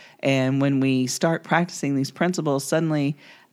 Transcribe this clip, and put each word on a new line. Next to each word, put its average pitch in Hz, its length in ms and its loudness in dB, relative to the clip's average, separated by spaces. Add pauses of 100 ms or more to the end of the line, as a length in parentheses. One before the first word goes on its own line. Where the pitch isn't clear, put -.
(200)
And 135 400 2
when 139 220 2
we 131 260 2
start 165 380 -2
practicing 160 500 -2
these 135 160 -2
principles, 156 540 -2
suddenly 151 500 0 (380)